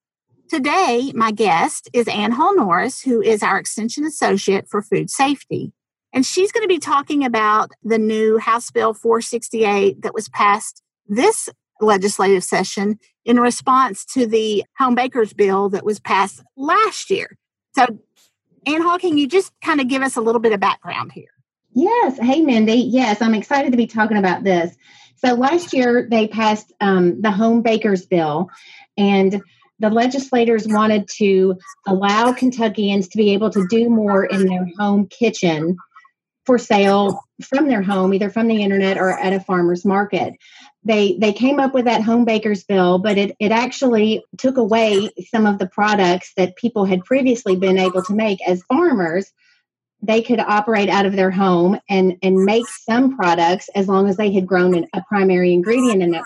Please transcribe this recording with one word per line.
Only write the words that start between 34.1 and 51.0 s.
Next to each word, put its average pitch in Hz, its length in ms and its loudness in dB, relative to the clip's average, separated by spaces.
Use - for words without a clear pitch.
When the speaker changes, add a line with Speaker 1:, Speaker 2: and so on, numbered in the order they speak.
Speaker 2:
in 196 220 0
their 180 200 -2
home 202 300 0
kitchen 175 680 -2
for 254 100 4
sale 202 640 2
from 277 260 -2
their 220 140 0
home, 190 320 0
either 196 160 -2
from 226 180 -2
the 220 140 0
internet 196 340 0
or 185 140 0
at 190 240 -2
a 190 60 -2
farmer's 180 440 -2
market. 196 480 -2
They, 208 340 0
they 208 160 2
came 269 260 0
up 269 140 0
with 247 100 0
that 233 160 0
Home 233 240 2
Bakers 214 400 -2
Bill, 185 340 2
but 202 200 0
it, 202 200 -2
it 208 140 0
actually 226 720 0
took 262 180 0
away 220 540 2
some 220 140 2
of 202 140 2
the 190 100 -4
products 196 720 0
that 185 180 0
people 220 300 -2
had 185 180 0
previously 247 520 0
been 190 200 2
able 185 280 0
to 202 100 -4
make 208 240 -2
as 180 140 0
farmers. 208 680 0
They 220 200 0
could 226 180 0
operate 208 480 0
out 196 160 0